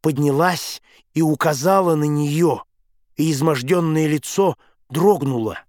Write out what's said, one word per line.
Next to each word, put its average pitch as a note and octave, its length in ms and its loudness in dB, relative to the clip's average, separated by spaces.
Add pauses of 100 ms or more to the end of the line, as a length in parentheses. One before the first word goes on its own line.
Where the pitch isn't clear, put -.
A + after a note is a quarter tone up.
поднялась D3 800 -2 (320)
и D#3+ 80 0
указала D#3+ 720 2
на D3+ 100 0
неё, D3 600 0 (500)
и D#3+ 160 0
измождённое D#3 800 0
лицо D3+ 500 -2 (320)
дрогнуло. C#3 800 0